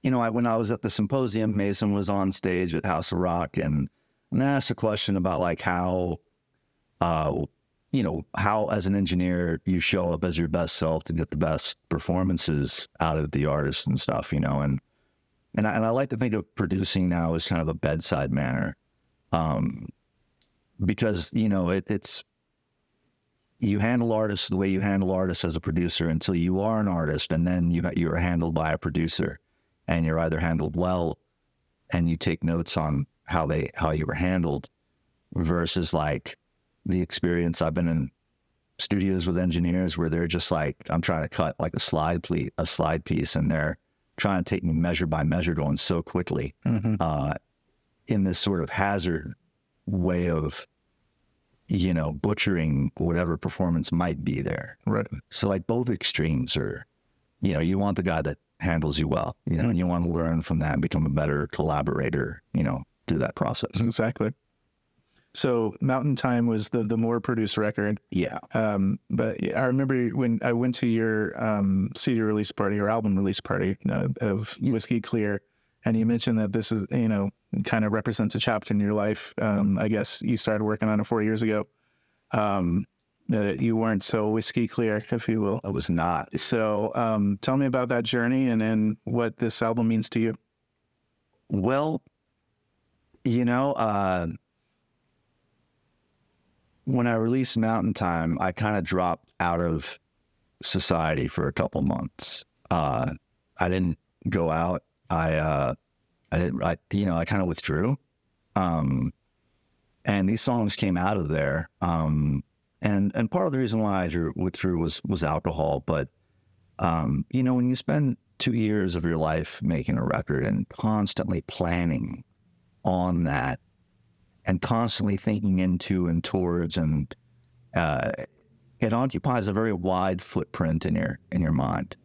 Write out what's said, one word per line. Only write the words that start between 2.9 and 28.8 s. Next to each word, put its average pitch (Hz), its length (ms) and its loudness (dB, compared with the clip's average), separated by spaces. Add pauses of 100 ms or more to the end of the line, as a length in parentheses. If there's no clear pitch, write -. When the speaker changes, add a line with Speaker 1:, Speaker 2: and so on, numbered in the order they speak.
Speaker 1:
of 87 60 -2
Rock, 87 400 0
and, 76 320 0 (400)
and 127 120 2
I 135 40 2
asked 139 240 0
a 120 40 -2
question 104 420 -2
about, 90 240 0
like, 87 200 0
how, 90 600 -2 (800)
uh, 78 400 0 (480)
you 131 120 2
know, 71 220 -2 (100)
how 104 340 0
as 98 180 0
an 95 80 2
engineer 90 720 0
you 92 120 2
show 87 360 0
up 82 100 -2
as 85 140 0
your 85 100 2
best 82 280 0
self 80 280 0
to - 80 -6
get 80 180 -2
the 76 60 -6
best 78 400 0 (140)
performances 82 1000 0 (120)
out 80 180 2
of 76 140 -2
the 71 120 0
artist 73 420 -2
and - 140 0
stuff, - 320 -2
you 71 80 0
know, 69 220 0
and, 69 180 0 (760)
and 107 140 0
I, 95 60 -2
and 110 100 2
I 113 60 0
like 131 180 0
to 117 80 -6
think 117 160 0
of 107 220 -4
producing 95 560 0
now 85 240 0
as 82 120 -2
kind 85 140 0
of 80 80 -2
a 80 60 -2
bedside 76 580 0
manner, 65 460 -2 (520)
um, - 600 -2 (920)
because, 101 520 0
you 110 160 2
know, 92 180 2
it, 95 220 0
it's, - 340 -4 (1400)
you 101 180 2
handle 117 340 2
artists 107 360 0
the 92 80 0
way 95 120 2
you 95 120 2
handle 98 320 2
artists 92 320 0
as 82 100 0
a 82 60 -2
producer 85 480 0
until 82 260 0
you 90 260 2
are 110 200 0
an 104 80 2
artist, 78 420 -2
and 82 160 2
then 90 240 2
you 85 120 2
ha-, 87 120 -2
you're 82 220 0
handled 85 380 0
by 80 180 0
a 78 60 -2
producer, 82 600 -2 (480)